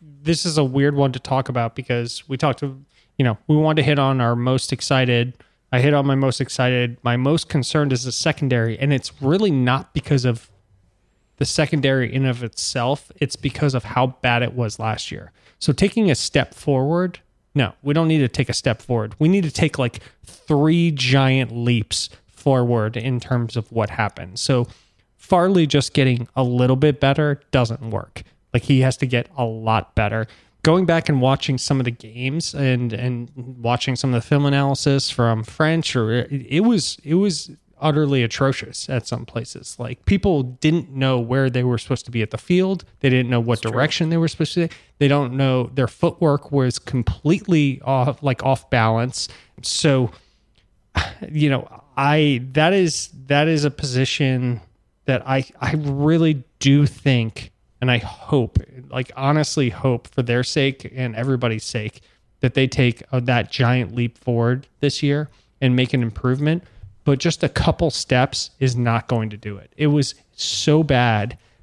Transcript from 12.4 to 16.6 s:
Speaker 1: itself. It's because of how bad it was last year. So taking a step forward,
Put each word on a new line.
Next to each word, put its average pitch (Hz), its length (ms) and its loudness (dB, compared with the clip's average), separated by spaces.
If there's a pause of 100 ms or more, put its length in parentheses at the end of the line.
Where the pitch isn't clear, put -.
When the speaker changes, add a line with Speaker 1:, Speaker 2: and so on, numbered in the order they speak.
Speaker 1:
itself. 123 760 -4
It's - 200 -4
because 139 380 -2
of 123 100 -4
how 131 240 0 (140)
bad 120 200 2
it 120 120 -4
was 120 240 -4
last 110 340 -6
year. - 180 -14 (280)
So - 160 0
taking 208 360 2
a 135 40 2
step - 400 -2
forward, 160 640 -2 (360)